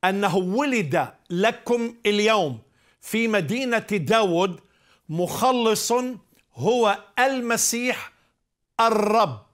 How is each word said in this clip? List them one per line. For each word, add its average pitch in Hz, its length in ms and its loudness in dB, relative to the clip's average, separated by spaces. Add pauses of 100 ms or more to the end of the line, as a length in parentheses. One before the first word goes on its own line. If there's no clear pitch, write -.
أنه 190 320 0
ولد 190 720 0 (200)
لكم 233 680 -2 (100)
اليوم 208 540 2 (420)
في 226 260 -2
مدينة 220 500 0 (140)
داود 185 680 0 (500)
مخلص 220 840 0 (640)
هو 208 420 2 (220)
المسيح 240 920 -2 (680)
الرب. 214 760 2